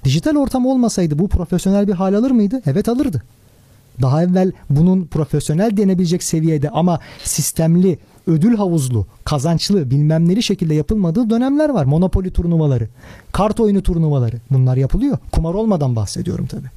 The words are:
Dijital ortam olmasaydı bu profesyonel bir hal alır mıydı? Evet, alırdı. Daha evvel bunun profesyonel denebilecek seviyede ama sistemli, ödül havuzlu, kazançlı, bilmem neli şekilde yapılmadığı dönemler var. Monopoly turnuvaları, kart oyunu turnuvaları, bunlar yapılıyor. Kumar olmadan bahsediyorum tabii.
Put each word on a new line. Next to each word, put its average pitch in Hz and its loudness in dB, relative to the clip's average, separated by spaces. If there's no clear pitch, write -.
Dijital 269 0
ortam 262 0
olmasaydı 208 0
bu 190 0
profesyonel 190 0
bir 214 0
hal 190 -2
alır 240 0
mıydı? 233 0
Evet, 175 0
alırdı. 240 -2
Daha 135 2
evvel 180 2
bunun 180 4
profesyonel 156 -2
denebilecek 185 0
seviyede 160 0
ama 165 0
sistemli, 165 0
ödül 175 2
havuzlu, 139 -2
kazançlı, 156 0
bilmem 156 2
neli 208 2
şekilde 170 -2
yapılmadığı 202 0
dönemler 277 0
var. 208 0
Monopoly 180 0
turnuvaları, 151 0
kart 214 0
oyunu 202 2
turnuvaları, 147 0
bunlar 131 2
yapılıyor. 202 0
Kumar 165 0
olmadan 175 0
bahsediyorum - -6
tabii. - -12